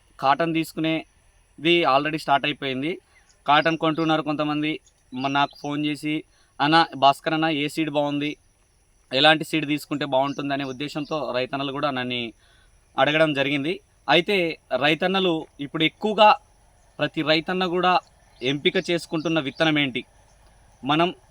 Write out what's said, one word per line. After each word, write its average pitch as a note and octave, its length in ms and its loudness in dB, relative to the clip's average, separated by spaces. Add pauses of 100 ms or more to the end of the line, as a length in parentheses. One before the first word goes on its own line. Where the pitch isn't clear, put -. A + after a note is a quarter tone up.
(200)
కాటన్ D3+ 340 2
తీసుకునేది D#3+ 1300 -2
already D3 380 2
స్టార్ట్ C#3+ 260 0
అయిపోయింది. C#3 520 -4 (480)
కాటన్ D#3 320 4
కొంటున్నారు D#3+ 440 0
కొంతమంది, D3+ 580 -2 (340)
మ-, C3 140 -4
నాకు C#3+ 320 -2
ఫోన్ D3 260 -4
చేసి, D3+ 380 -4 (360)
"అన్న, D#3 260 4 (100)
భాస్కర్ C#3 380 4
అన్న, D#3+ 100 -2
ఏ D3+ 240 -2
సీడ్ D3+ 220 -4
బాగుంది, C#3+ 460 -2 (760)
ఎలాంటి D3+ 300 4
సీడ్ D#3 220 -2
తీసుకుంటే D3 380 -4
బాగుంటుంది?" C#3 500 -2
అనే C#3 100 -4
ఉద్దేశంతో C#3 720 -6
రైతన్నలు C3+ 380 -4
కూడా C#3+ 180 -4
నన్ను B2 420 -6 (680)
అడగడం D3+ 360 2
జరిగింది. C#3+ 460 -2 (280)
అయితే E3+ 500 2 (180)
రైతన్నలు F3+ 680 0 (140)
ఇప్పుడు D#3+ 240 -4
ఎక్కువగా G#3 520 4 (600)
ప్రతి D3 240 -2
రైతన్న E3 440 0
కూడా F3+ 340 2 (420)
ఎంపిక C#3+ 480 -2
చేసుకుంటున్న E3 500 -2
విత్తనం D3+ 380 0
ఏంటి? B2+ 260 -2 (800)
మనం D#3+ 300 2 (160)